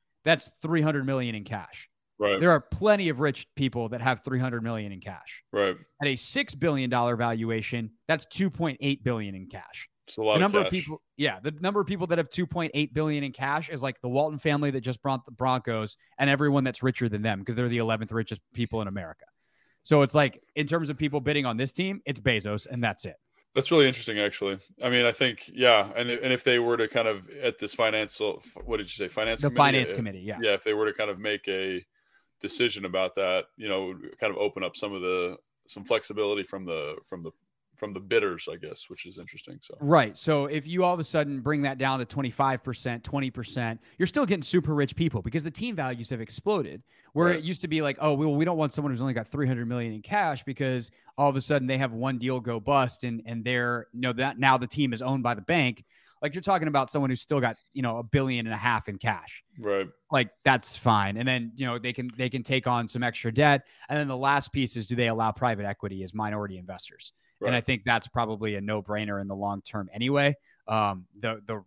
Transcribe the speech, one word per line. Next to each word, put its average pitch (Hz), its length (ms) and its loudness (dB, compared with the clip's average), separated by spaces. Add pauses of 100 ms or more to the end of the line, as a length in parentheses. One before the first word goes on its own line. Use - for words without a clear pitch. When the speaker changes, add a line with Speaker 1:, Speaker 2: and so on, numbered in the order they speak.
(240)
Speaker 1:
that's 156 240 2 (140)
three 160 200 2
hundred 143 240 2
million 127 300 -2
in 104 80 -8
cash. 101 440 -10 (300)
Speaker 2:
Right. 101 220 2
Speaker 1:
There 175 100 6
are 156 100 6
plenty 196 480 2
of 131 120 -2
rich 143 340 0
people 123 360 0
that 120 100 -6
have 127 240 0
three 127 160 -2
hundred 120 220 -2
million 110 280 -6
in 92 100 -14
cash. - 520 -16
Speaker 2:
Right. 98 240 4 (260)
Speaker 1:
At 143 60 2
a 135 80 2
six - 400 -4
billion 135 340 0
dollar 120 240 2
valuation, 113 760 -2 (160)
that's 160 180 0
two 185 240 0
point 151 300 -2
eight 139 240 0
billion 107 320 -2
in 95 100 -12
cash. - 420 -18 (180)
Speaker 2:
It's - 100 -16
a 110 60 -2
lot 110 100 6
Speaker 1:
The 107 40 8
Speaker 2:
of - 40 6
Speaker 1:
number 185 200 4
of 185 40 4
Speaker 2:
cash. - 60 -2
Speaker 1:
people, 156 320 -4 (160)
yeah, 131 200 0
the 127 120 -6
number 185 300 -2
of 175 60 0
people 185 200 -4
that 170 100 0
have 165 140 0
two 180 160 -2
point 165 260 -4
eight 151 220 0
billion 151 300 0
in 135 80 -6
cash 143 360 -2
is 143 140 -8
like 135 180 -4
the 123 80 -6
Walton 147 300 2
family 147 320 2
that 131 100 -2
just 120 220 -4
brought 135 240 -2
the 120 60 -20
Broncos 117 640 -2 (180)
and 139 140 4
everyone 139 340 4
that's 127 180 -2
richer 123 280 2
than 104 100 -2
them 104 240 0
'cause 120 100 -4
they're 123 140 2
the 120 80 0
eleventh 110 340 0
richest 110 300 -4 (140)
people 113 260 -2
in 101 80 -4
America. 92 380 -10 (560)
So 147 200 6
it's 135 120 4
like, 143 280 4 (120)
in 151 120 0
terms 156 240 0
of 139 80 -8
people 147 220 0
bidding 143 260 0
on 117 100 -2
this 135 160 -2
team, 190 320 -4
it's 139 160 -6
Bezos 104 460 0
and 120 160 -6
that's 110 240 -2
it. 87 100 -14 (380)
Speaker 2:
That's 131 160 0
really 151 160 10
interesting, 117 320 -2
actually. 101 400 0 (240)
I 123 80 0
mean, 123 160 4
I 117 60 6
think, 120 380 -2
yeah, 113 460 6
and, 120 140 -2
and 120 200 -2
if 127 140 0
they 123 140 6
were 120 180 2
to 113 120 2
kind 113 200 2
of, 98 220 -4
at 131 280 -2
this 104 160 -6
finance, 107 400 0
so 107 220 -2
f-, - 280 -18
what 117 140 -2
did 104 60 -8
you 90 60 -12
say, 95 180 -6
finance 113 320 -2
Speaker 1:
The 143 80 0
Speaker 2:
committee? 123 100 2
Speaker 1:
finance 135 320 4
Speaker 2:
Yeah. 98 60 -4
Speaker 1:
committee, 101 240 -6
yeah. 101 220 -8
Speaker 2:
Yeah, 107 100 4
if 98 120 0
they 107 100 0
were 107 100 0
to 107 80 2
kind 107 180 -4
of 95 80 -8
make 104 300 -4
a 95 340 -2 (560)
decision 104 460 -2
about 92 300 0
that, 92 320 0 (100)
you 110 120 -10
know, 95 240 -2
it 92 80 -14
would - 180 -16
kind 107 120 0
of 95 60 -6
open 101 260 -2
up 90 140 -4
some 101 160 -6
of 95 80 -6
the, 90 380 -2 (300)
some 101 160 -16
flexibility 104 580 0
from 95 240 -10
the, 78 300 -6 (100)
from 87 160 -12
the, 82 80 -10 (440)
from 104 180 -10
the 95 80 -8
bidders, 98 500 0
I 82 60 -8
guess, - 340 -14
which - 160 -16
is 90 120 -18
interesting. - 440 -18
So - 160 -18
Speaker 1:
Right. 143 380 4
So 147 300 0
if 147 200 -6
you 175 160 0
all 180 100 4
of 180 60 0
a 160 60 -6
sudden 143 360 -2
bring 143 220 0
that 135 160 -2
down 135 220 0
to 120 40 -4
twenty-five 135 600 -2
percent, 120 400 -6
twenty 135 260 -2
percent, 117 500 -6 (180)
you're 180 100 2
still 285 180 2
getting 175 160 0
super 156 320 2
rich 143 220 2
people 151 260 0
because 143 220 -4
the 165 60 -6
team 220 260 -6
values 127 340 -6
have 120 100 -4
exploded. 113 640 -4 (300)
Where 170 160 4
Speaker 2:
Right. 175 80 4
Speaker 1:
it 156 80 -6
used 175 160 -4
to 180 80 -6
be 156 120 0
like, 143 200 0
"Oh, 151 140 4
well, 147 200 2
we 151 100 4
don't 175 120 2
want 151 160 2
someone 147 180 -2
who's 120 100 -2
only 131 140 0
got 113 140 -4
three 143 180 0
hundred 120 220 0
million 117 240 -2
in 107 100 -10
cash 170 400 0
because 127 480 -2 (260)
all 143 120 4
of 135 80 2
a 131 40 0
sudden 131 280 2
they 131 100 2
have 131 140 0
one 123 260 -2
deal 127 220 0
go 117 180 -4
bust 131 460 2
and, 117 220 -4
and 117 180 -6
they're, 123 480 0
you 120 80 -10
know, 123 140 2
that 127 260 -2
now 135 180 8
the 123 80 -4
team 135 260 0
is 113 80 -4
owned 131 220 0
by 120 120 0
the 104 80 -6
bank." 143 420 2 (360)
Like, 147 140 -2
you're 180 80 -8
talking 180 240 2
about 143 240 2
someone 139 200 0
who's 123 100 -2
still - 180 0
got, 117 200 0 (160)
you 135 80 -6
know, 117 160 -2
a 120 40 -6
billion 123 460 0
and 113 60 -4
a 104 40 -4
half 113 300 0
in 98 100 -8
cash. - 460 -4 (160)
Speaker 2:
Right. 101 260 0 (240)
Speaker 1:
Like, 127 200 2 (120)
that's 127 340 2
fine. 101 400 4
And 123 120 -2
then, 120 260 -2
you 131 100 -6
know, 120 140 -2
they 120 140 -4
can, 123 240 -8
they 127 120 -2
can 127 140 -4
take 131 240 0
on 120 220 2
some 120 160 -2
extra 117 280 -2
debt. 143 360 4 (200)
And 147 80 -2
then 147 120 0
the 135 80 -4
last 135 360 0
piece 131 240 -2
is, 110 120 -4
do 120 80 -2
they 120 100 4
allow 113 240 2
private 107 340 -2
equity 98 380 -6
as 92 100 -10
minority 104 460 -6
investors? - 540 -16 (280)
And 110 100 0
I 123 80 2
Speaker 2:
Right. 117 80 -2
Speaker 1:
think 123 180 0
that's 117 240 0
probably 110 480 -2
a 98 40 -4
no-brainer 104 600 -4
in 98 80 -6
the 98 80 -8
long 101 260 -4
term 101 300 -8
anyway. 143 420 2 (320)
Um, 101 400 0 (120)
the, 113 280 -4
the 107 200 -6